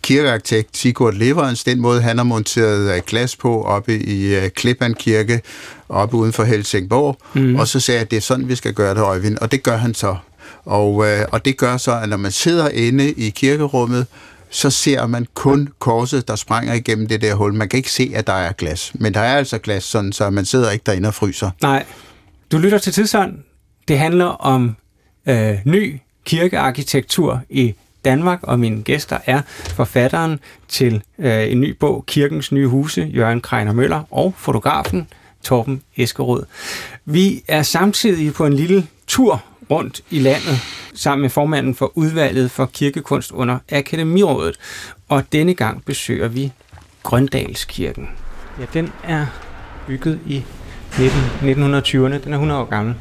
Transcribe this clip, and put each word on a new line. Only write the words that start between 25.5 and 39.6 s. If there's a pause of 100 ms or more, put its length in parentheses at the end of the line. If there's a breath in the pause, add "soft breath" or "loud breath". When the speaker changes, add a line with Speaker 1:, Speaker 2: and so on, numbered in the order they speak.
Speaker 2:
ny (260)
kirkearkitektur
i (320)
Danmark,
og
mine
gæster
er (340 loud breath)
forfatteren (300 loud breath)
til, (180)
øh,
en
ny (100)
bog,
Kirkens
Nye
Huse, (140)
Jørgen
Kreiner
Møller, (100)
og
fotografen (360 soft breath)
Torben (160)
Eskerød. (600 loud breath)
Vi
er
samtidig
på
en
lille (200)
tur (280)